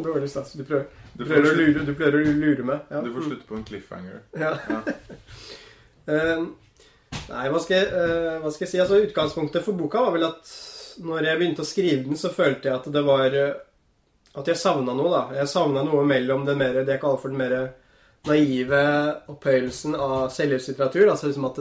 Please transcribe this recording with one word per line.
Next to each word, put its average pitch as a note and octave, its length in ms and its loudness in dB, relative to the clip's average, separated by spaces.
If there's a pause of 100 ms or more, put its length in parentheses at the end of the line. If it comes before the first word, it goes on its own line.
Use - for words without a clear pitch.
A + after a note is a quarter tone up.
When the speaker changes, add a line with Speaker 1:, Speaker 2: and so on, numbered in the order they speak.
Speaker 1:
<laughs> D#3+ 80 -4
dårlig C#3+ 220 -2
stats. - 220 -10
Du C#3+ 120 -12
prøver, C#3 220 -2 (280)
Speaker 2:
Du - 100 -10
Speaker 1:
prøver D#3 100 0
Speaker 2:
får D3 120 6
Speaker 1:
å D#3 80 6
Speaker 2:
slutt- E3 80 4
Speaker 1:
lure, D3+ 240 4
du C#3+ 80 -2
prøver D3 240 2
å D3+ 160 4
lure D3 300 2
meg. C#3+ 160 -2 (100)
Ja. D3 100 -6
Speaker 2:
Du A#2+ 120 -4
får B2+ 100 -6
Speaker 1:
Mm. D3+ 80 -4
Speaker 2:
slutte - 180 -12
på G#2+ 80 -8
en A2 80 -8
cliffhanger. G2 560 -14 (160)
Speaker 1:
Ja. D#3 160 -2 (160)
Speaker 2:
Ja. A3 180 -4
Speaker 1:
<laughs> - 60 -4 (1120)
Ehm, E3 420 0 (800)
nei, B2 180 -6
hva E3 140 2
skal F#3 160 2
jeg, G3 100 2
eh, E3 540 0
hva D3+ 100 -2
skal F3 140 -6
jeg - 80 -10
si? F3+ 80 2
Altså, G3 180 6
utgangspunktet E3 640 0
for G#3+ 80 -2
boka F3+ 320 0
var G3+ 80 2
vel E3 140 2
at - 240 -8 (500)
når D#3+ 240 -4
jeg D#3+ 160 2
begynte D#3+ 240 0
å - 20 -4
skrive D#3 380 0
den, D3 160 -4
så F#3 100 -2
følte C#3 380 0
jeg C3 80 0
at B2+ 160 -8
det D3 140 2
var, C3+ 280 4
eh, C#3 200 2 (840)
at C#3+ 140 -4
jeg E3+ 100 0
savnet C3 380 0
noe, D#3 120 2
da. D3 120 2 (160)
Jeg C#3+ 100 0
savnet D3+ 400 2
noe C#3+ 160 4
mellom C3+ 400 2
den C#3 160 0
mer, B2+ 220 2
det C3+ 100 0
jeg C3+ 80 -2
kaller C#3 220 0
for C3 100 -6
den C3+ 80 -4
mer B2+ 160 0 (680)
naive C#3 580 2 (460)
opphøyelsen C3+ 680 0
av C3+ 360 -2
selvhjelpslitteratur, C#3 760 2
altså D3+ 220 0
liksom C#3 180 -2
at - 120 -10